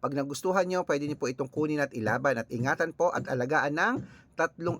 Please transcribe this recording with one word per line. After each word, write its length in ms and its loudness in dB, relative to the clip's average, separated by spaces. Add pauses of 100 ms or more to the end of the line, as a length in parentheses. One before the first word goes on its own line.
pag 80 0
nagustuhan 560 0
nyo, 160 0
pwede 240 0
nyo 80 -2
po 160 -2
itong 160 -4
kunin 320 -2
at 160 0
ilaban. 400 2
At 160 -4
ingatan 400 0
po 240 2
at 160 -4
alagaan 480 0
ng 160 2 (400)
tatlong 440 -2